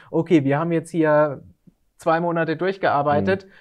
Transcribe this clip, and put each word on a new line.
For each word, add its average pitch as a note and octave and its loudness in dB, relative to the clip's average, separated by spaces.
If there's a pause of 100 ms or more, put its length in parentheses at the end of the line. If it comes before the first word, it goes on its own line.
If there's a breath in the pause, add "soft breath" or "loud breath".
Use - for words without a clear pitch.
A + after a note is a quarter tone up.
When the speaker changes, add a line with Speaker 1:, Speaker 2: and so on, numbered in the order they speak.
(120)
Speaker 1:
okay, D#3+ 2
wir C#3 0
haben E3+ -4
jetzt D#3+ -4
hier D3+ 0 (560)
zwei E3 0
Monate E3 -2
durchgearbeitet D#3+ 0
Speaker 2:
Mhm. - -20 (120)